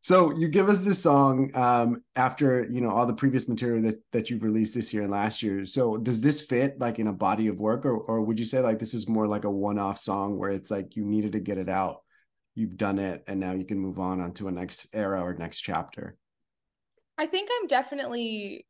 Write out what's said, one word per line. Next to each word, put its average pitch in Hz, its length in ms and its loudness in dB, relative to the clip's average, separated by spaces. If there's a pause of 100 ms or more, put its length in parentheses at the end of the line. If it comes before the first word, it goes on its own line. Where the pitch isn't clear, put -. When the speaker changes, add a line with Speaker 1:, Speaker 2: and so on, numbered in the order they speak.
Speaker 1:
So 180 340 6
you 165 100 2
give 190 220 4
us 202 140 4
this 196 200 2
song, 135 540 6
um, 120 480 4 (100)
after, 127 560 2
you 123 100 -2
know, 120 100 0
all 117 160 2
the 120 60 0
previous 127 360 0
material 117 340 0
that, 110 180 0 (120)
that 113 180 -2
you've 110 140 -4
released 107 280 2
this 117 220 -4
year 104 80 0
and 101 80 -2
last 101 320 -2
year. 98 220 -2
So 113 320 0
does 113 240 -2
this 147 200 2
fit, 131 380 0
like, 117 220 -2
in 110 80 0
a 104 40 -2
body 104 360 0
of 92 100 -2
work, 110 260 0
or, 131 120 2
or 110 260 -2
would 110 160 0
you 120 60 -2
say, 131 160 0
like, 117 180 2
this 113 160 -8
is 110 140 -6
more 110 180 2
like 104 160 -2
a 104 80 -2
one-off 98 480 -2
song 98 400 -4
where 98 120 -4
it's 95 200 -6
like 98 240 -6
you 107 100 -4
needed 104 280 0
to 107 80 -2
get 95 180 -4
it 92 100 -6
out, 95 340 -2 (520)
you've 101 220 -4
done 98 240 0
it, 92 260 -4
and 98 140 -6
now 92 100 -4
you 92 140 -4
can 98 160 -6
move 95 180 -6
on 92 220 -2
onto 87 260 -8
a 92 60 -4
next 87 400 -8
era 98 280 -2
or 87 140 -4
next 85 280 -10
chapter? - 540 -8 (1000)
Speaker 2:
I 311 80 -2
think 381 260 -2
I'm 466 140 -2
definitely 240 1040 -4